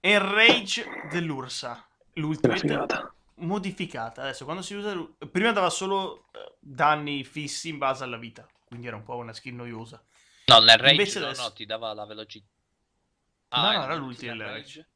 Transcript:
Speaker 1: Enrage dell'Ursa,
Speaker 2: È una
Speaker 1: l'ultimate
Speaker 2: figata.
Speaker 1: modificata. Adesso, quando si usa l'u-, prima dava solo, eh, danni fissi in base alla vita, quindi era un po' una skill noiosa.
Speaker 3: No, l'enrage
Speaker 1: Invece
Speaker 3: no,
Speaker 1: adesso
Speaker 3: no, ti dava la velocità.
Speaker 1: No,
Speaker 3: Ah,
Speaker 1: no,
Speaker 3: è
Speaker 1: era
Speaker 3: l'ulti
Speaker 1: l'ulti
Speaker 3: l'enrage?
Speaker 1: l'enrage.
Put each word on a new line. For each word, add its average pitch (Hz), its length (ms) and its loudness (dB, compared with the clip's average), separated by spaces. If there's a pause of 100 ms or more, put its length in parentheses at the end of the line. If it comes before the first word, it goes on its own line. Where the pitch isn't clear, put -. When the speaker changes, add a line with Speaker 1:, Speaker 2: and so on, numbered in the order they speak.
Speaker 1:
Enrage 208 1000 4
dell'Ursa, 135 840 -6 (520)
Speaker 2:
È - 80 2
una - 80 4
Speaker 1:
l'ultimate - 20 -2
Speaker 2:
figata. - 580 -4 (220)
Speaker 1:
modificata. 170 880 -6
Adesso, 135 220 -8
quando 170 180 -8
si 190 120 -12
usa 202 180 -6
l'u-, 175 240 -10 (140)
prima 220 220 2
dava 190 180 2
solo, 190 640 -4
eh, - 260 -18
danni 143 680 0
fissi 151 440 -10
in 156 100 -8
base 135 260 -2
alla 120 140 -10
vita, 113 280 -18 (180)
quindi 120 220 -16
era 113 100 -10
un 107 60 -14
po' 123 140 -12
una 117 160 -12
skill 123 220 -16
noiosa. 117 480 -14 (480)
Speaker 3:
No, 117 100 12
l'enrage 117 380 8
Speaker 1:
Invece 202 200 0
Speaker 3:
no, 135 120 -4
Speaker 1:
adesso - 20 -6
Speaker 3:
no, 120 220 -8
ti 113 100 -14
dava 110 300 -8
la 107 120 -12
velocità. 107 400 -18 (1080)
Speaker 1:
No, 120 140 2
Speaker 3:
Ah, - 40 4
Speaker 1:
no, 170 120 0
Speaker 3:
è - 0 -
Speaker 1:
era 139 100 -4
Speaker 3:
l'ulti 131 300 -10
Speaker 1:
l'ulti - 20 -8
Speaker 3:
l'enrage? 110 480 -12
Speaker 1:
l'enrage. 156 220 -20